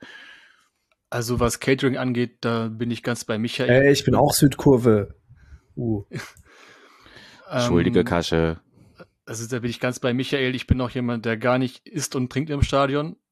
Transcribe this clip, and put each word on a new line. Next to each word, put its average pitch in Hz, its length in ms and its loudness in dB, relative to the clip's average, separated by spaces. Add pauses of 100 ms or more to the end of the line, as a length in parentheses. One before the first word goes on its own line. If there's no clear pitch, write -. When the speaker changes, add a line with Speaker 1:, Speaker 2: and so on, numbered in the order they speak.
(1120)
Speaker 1:
Also 120 280 -4
was 117 200 0
Catering 135 380 0
angeht, 123 440 -2
da 117 280 -2
bin 113 200 -6
ich 113 140 -6
ganz 120 200 -4
bei 110 140 -4
Michael. 120 320 -2
Speaker 2:
Äh, 139 220 6
ich 139 120 2
bin 127 120 2
auch 139 180 4
Südkurve. 120 800 4 (640)
Uh. 110 340 -4
Speaker 1:
<laughs> - 1400 -20
Speaker 3:
Entschuldige, 90 480 2
Speaker 1:
Ähm, 85 60 2
Speaker 3:
Kasche. 82 560 0 (640)
Speaker 1:
also 113 220 -10
da 120 120 -6
bin 120 100 -6
ich 117 100 -10
ganz 127 200 -4
bei 123 140 -2
Michael. 131 420 -2
Ich - 120 -10
bin 127 140 2
auch 120 80 -4
jemand, 120 360 -4
der 113 120 -2
gar 123 200 2
nicht 127 300 -4
isst - 280 -8
und 127 160 -4
trinkt 151 180 -4
im 143 140 -2
Stadion, 143 520 0 (160)